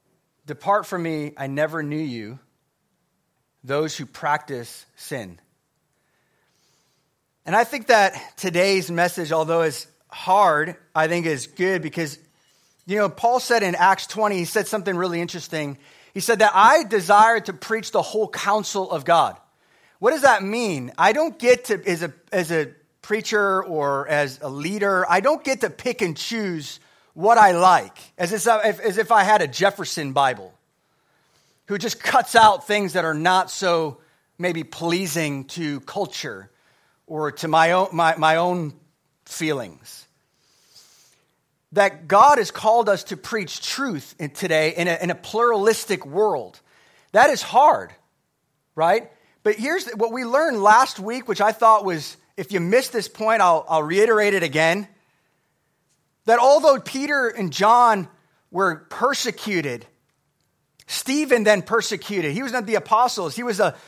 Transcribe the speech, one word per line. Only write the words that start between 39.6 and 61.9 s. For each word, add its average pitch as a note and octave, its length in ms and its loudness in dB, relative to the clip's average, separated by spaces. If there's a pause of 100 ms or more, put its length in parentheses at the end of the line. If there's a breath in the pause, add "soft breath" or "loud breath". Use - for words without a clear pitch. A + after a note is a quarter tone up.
That E3+ 360 0
God B3 300 6
has G3+ 120 -2
called A3 380 0
us G3 160 0
to F#3 120 -12
preach - 500 -8
truth A#3 520 -8
in D3+ 120 -8
today D#3+ 460 -2
in F3 120 -2
a, E3 120 -2
in F3 100 -4
a E3+ 40 -4
pluralistic G#3+ 880 -2
world. D3 560 -4 (520 soft breath)
That B3+ 180 6
is B3+ 100 -2
hard, A#3 520 2 (840)
right? F#3 360 0 (320 soft breath)
But G#3+ 120 0
here's C#4+ 320 -4
the, - 100 -14
what A3+ 160 -2
we B3+ 120 -6
learned B3 380 0
last G#3+ 380 4
week, A#3 280 -8
which G3 120 -2
I G#3 120 2
thought A3 320 4
was, E3+ 320 -6 (200)
if F#3 160 -12
you F#3+ 80 0
missed A3 320 0
this A3 160 -4
point, A3 320 0
I'll, E3+ 280 4
I'll D#3+ 140 0
reiterate G3+ 520 2
it F#3 80 0
again, D#3+ 460 0 (1400)
that A3+ 120 6
although C4 400 6
Peter C4+ 500 -4
and G3 240 -6
John G#3+ 560 4 (420)
were F3 400 -2
persecuted, F#3+ 960 -4 (1000)
Stephen C4 580 -2
then G#3 180 4
persecuted. G3 720 -4